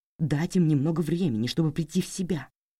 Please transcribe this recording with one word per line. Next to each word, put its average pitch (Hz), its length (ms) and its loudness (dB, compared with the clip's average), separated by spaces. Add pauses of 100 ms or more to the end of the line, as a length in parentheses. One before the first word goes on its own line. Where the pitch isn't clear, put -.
(180)
Дать 151 380 -2
им 180 100 6
немного 156 340 2
времени, 147 460 0
чтобы 160 260 0
прийти 170 300 -2
в - 40 -6
себя». 180 440 -4 (300)